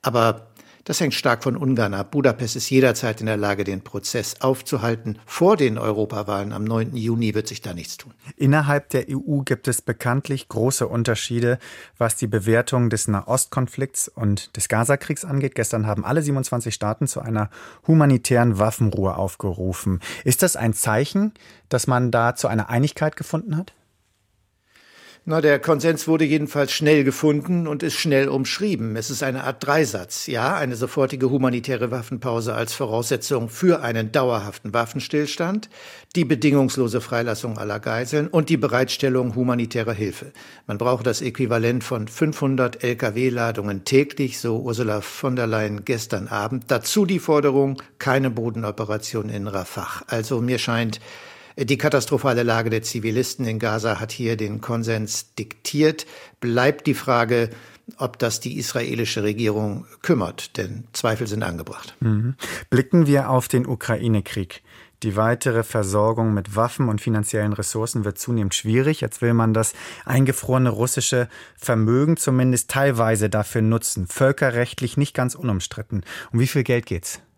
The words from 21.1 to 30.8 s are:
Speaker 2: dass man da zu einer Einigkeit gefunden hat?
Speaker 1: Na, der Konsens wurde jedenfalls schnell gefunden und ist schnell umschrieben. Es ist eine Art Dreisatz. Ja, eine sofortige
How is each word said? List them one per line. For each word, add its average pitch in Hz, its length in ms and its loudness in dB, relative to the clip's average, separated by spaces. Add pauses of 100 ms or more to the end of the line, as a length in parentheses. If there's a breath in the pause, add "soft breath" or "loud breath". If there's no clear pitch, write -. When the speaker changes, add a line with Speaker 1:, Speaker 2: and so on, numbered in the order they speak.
Speaker 2:
dass - 180 0
man 123 240 2
da 117 240 4
zu - 120 -2
einer 107 220 0
Einigkeit 147 460 0
gefunden 165 420 -6
hat? 185 160 -8 (1500 loud breath)
Speaker 1:
Na, 160 160 2
der 147 180 6
Konsens 160 480 2
wurde 160 160 4
jedenfalls 147 480 0
schnell 151 320 4
gefunden 151 640 2
und 147 160 -4
ist 151 100 -2
schnell 139 360 2
umschrieben. 135 680 -2
Es 113 160 -6
ist 131 100 -6
eine 131 220 -4
Art 131 200 -6
Dreisatz. 139 640 0
Ja, 131 300 -2
eine 131 200 -4
sofortige 131 540 0